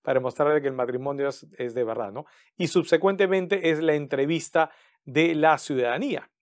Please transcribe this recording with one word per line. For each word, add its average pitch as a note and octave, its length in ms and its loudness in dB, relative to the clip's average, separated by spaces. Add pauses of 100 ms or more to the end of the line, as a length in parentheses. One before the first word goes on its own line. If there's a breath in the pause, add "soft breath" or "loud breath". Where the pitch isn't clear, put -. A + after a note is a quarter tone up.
para C3+ 180 0
demostrarle D3 420 0
que C#3 80 -4
el C3+ 40 0
matrimonio C3 540 -2
es, C#3 180 -8 (120)
es B2 180 -6
de B2 80 0
verdad, A2 300 -4
¿no? C3 120 -12 (300 soft breath)
Y F3 120 -2
subsecuentemente F#3 1040 2
es D#3 100 -2
la D#3 140 2
entrevista D3 760 0 (320 soft breath)
de D#3 320 0
la D#3 220 4
ciudadanía C#3 720 -4 (100)